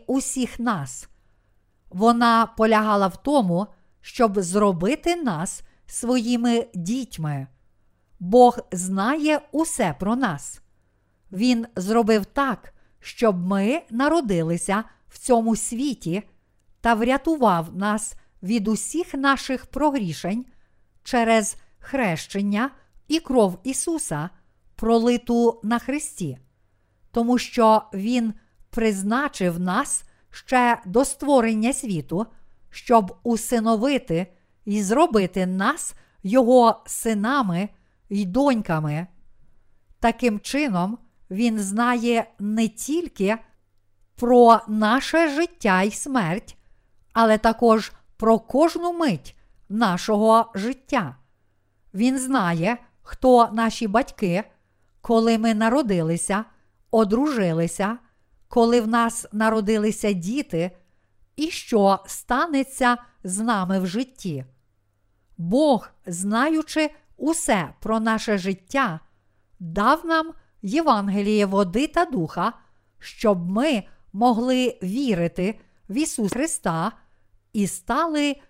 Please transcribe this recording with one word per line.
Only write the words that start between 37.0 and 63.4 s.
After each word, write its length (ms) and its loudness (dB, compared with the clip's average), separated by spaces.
й 160 -2
доньками. 800 0
Таким 400 0
чином, 580 -2
Він 280 -2
знає 800 -2
не 280 0
тільки 720 -4
про 520 8
наше 640 2
життя 520 0
й 100 0
смерть, 640 -4
але 240 4
також 540 2
про 220 4
кожну 540 0
мить 420 -4
нашого 840 2
життя. 600 -6
Він 260 0
знає, 580 -2
хто 500 4
наші 360 -2
батьки, 560 -2
коли 360 2
ми 160 0
народилися, 920 0
одружилися, 1080 0
коли 340 4
в 60 -4
нас 440 -2
народилися 800 0
діти, 640 -4
і 120 -4
що 580 2
станеться 920 -2
з 160 -6
нами 400 -2